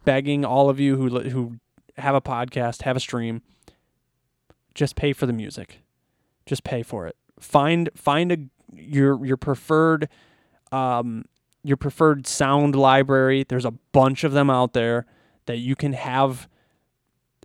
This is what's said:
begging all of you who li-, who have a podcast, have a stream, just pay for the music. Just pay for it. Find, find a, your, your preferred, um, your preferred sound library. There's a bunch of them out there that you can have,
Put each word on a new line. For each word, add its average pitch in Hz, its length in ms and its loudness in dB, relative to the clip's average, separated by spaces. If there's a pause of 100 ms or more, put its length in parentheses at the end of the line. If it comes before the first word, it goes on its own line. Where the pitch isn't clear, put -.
begging 143 400 0
all 139 240 4
of 135 100 -2
you 139 180 2
who 131 120 0
li-, 123 200 -4
who 123 280 -6 (400)
have 139 180 -2
a 135 60 2
podcast, 123 640 -6
have 131 120 -2
a 131 40 -2
stream, 117 420 -6 (1300)
just 143 200 -4
pay 147 180 -2
for - 120 -4
the 123 80 -2
music. 104 480 -12 (640)
Just - 180 -6
pay 120 200 -8
for 95 240 -10
it. - 80 -14 (240)
Find, 165 560 0
find 165 360 -2
a, 175 60 -2 (360)
your, 139 520 0
your 131 120 -2
preferred, 156 720 0 (640)
um, 123 540 -4 (380)
your 139 140 0
preferred 143 500 2
sound 143 480 2
library. 135 720 4
There's 127 180 -4
a 117 60 -2
bunch 131 520 2
of 143 100 0
them 139 160 4
out 127 240 2
there 117 320 -2 (400)
that 120 120 -6
you 127 180 -4
can 143 180 -4
have, 131 560 -2 (960)